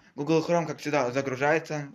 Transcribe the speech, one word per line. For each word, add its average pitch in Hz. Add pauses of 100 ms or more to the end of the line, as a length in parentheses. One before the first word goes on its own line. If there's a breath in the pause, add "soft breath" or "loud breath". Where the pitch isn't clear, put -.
(140 soft breath)
Google 160
Chrome, 170
как 139
всегда, 143
загружается. 143